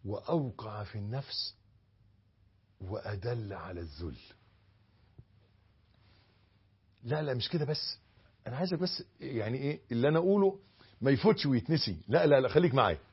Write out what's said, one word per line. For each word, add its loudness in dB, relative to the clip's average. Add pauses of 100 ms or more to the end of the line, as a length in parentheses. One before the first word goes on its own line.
وأوقع -4
في -12
النفس -8 (1300)
وأدل -6
على -12
الذل. -10 (2750)
لا، -2
لا، -2
مش -4
كده 0
بس. -6 (480)
أنا -8
عايزك -2
بس، -4 (160)
يعني -4
إيه -4 (100)
اللي 2
أنا 4
أقوله 4 (420)
ما 4
يفوتش 4
ويتنسي. 0 (100)
لا، 4
لا، 8
لا، 2
خليك 4
معايا. 4 (120)